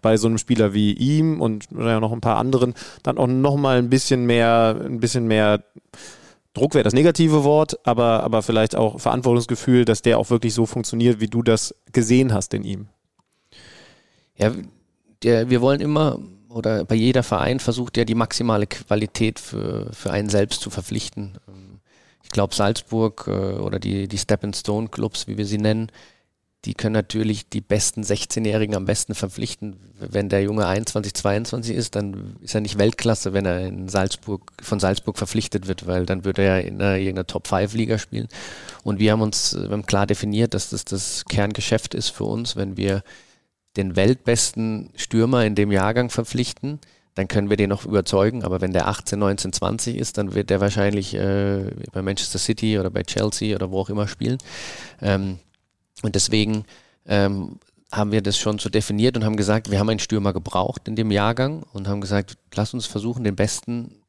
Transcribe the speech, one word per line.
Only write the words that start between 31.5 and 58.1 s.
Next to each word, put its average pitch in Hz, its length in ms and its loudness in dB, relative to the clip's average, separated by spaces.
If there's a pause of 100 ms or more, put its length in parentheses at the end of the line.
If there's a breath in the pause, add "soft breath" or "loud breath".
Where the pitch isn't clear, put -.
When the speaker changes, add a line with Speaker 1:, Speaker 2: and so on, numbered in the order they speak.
Speaker 2:
ist, 107 220 -4
dann 101 440 -8
ist - 140 -8
er 107 60 2
nicht 107 160 -6
Weltklasse, 107 560 0
wenn 98 120 0
er 90 220 -2
in 95 220 -8
Salzburg, 98 720 -4
von 107 180 -4
Salzburg 95 380 -2
verpflichtet 104 500 -4
wird, 92 200 -6
weil 90 180 -2
dann 95 180 -4
würde 98 180 -2
er 95 220 4
in 95 180 -6
einer, 98 140 2
irgendeiner 95 320 -2
Top-Five-Liga 107 720 -2
spielen. 113 320 -8 (540 loud breath)
Und 101 160 -2
wir 107 120 6
haben 110 100 4
uns, - 320 -2
äh, 95 100 -4
wir 101 80 -6
haben 101 140 -4
klar 101 220 2
definiert, 107 460 0
dass - 160 -4
das 101 160 -8
das - 400 -6
Kerngeschäft - 680 -2
ist - 140 -2
für - 140 -8
uns, 110 320 -4
wenn 98 220 -6
wir 98 260 -2 (720 soft breath)
den 95 220 -2
weltbesten 113 960 0
Stürmer 117 500 2
in 107 100 0
dem 104 140 2
Jahrgang 107 420 2
verpflichten, 123 680 -4 (360 soft breath)
dann 190 120 -2
können 101 220 0
wir 104 80 4
den 101 140 2
noch 101 140 -4
überzeugen, 101 580 2
aber 90 180 -2
wenn 95 100 0
der 90 160 2
achtzehn, - 320 -4
neunzehn, 98 320 -2
zwanzig 113 460 -4
ist, - 200 -4
dann 98 160 -4
wird 101 160 -2
der 98 120 2
wahrscheinlich, 101 520 0
äh, 98 580 -2 (200)
bei 95 100 -8
Manchester 98 380 -4
City 107 400 0
oder 92 100 -2
bei 95 140 -4
Chelsea 104 500 -2
oder 92 160 -4
wo 95 120 -2
auch 95 80 -4
immer 104 180 -2
spielen. 117 300 -4 (640 loud breath)
Ähm, 98 380 -2 (640)
und 104 120 -2
deswegen, 107 500 2 (400 soft breath)
ähm, 98 540 0 (320)
haben 104 200 -2